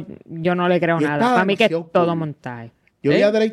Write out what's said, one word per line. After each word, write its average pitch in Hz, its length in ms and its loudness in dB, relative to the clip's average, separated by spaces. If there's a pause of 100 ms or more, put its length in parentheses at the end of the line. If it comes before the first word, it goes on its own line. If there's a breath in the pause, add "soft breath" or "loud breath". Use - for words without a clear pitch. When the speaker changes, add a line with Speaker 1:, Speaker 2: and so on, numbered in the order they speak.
(260)
Speaker 1:
yo 165 300 -4
no 180 140 0
le 180 100 4
creo 170 220 0
Speaker 2:
Y - 20 2
Speaker 1:
nada. 147 140 -2
Speaker 2:
está 240 180 2
Speaker 1:
Pa' 185 100 2
mí 196 120 -2
que 226 80 2
es 196 60 2
Speaker 2:
demasiado 165 200 -6
Speaker 1:
todo 175 200 2
Speaker 2:
cool. 165 80 -4
Speaker 1:
montado. 123 500 -10 (320)
Speaker 2:
Yo 139 100 0
vi - 60 4
Speaker 3:
¿Eh? 202 60 4
Speaker 2:
a 208 80 4
Drake 220 220 0